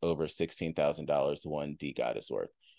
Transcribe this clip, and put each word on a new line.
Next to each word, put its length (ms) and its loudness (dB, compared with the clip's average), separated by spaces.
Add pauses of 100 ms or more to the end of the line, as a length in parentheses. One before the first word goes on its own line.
over 240 2
sixteen 460 -2
thousand 320 2
dollars 400 2
one 320 -4
DeGod 420 -2
is 120 -10
worth. 200 -2 (280)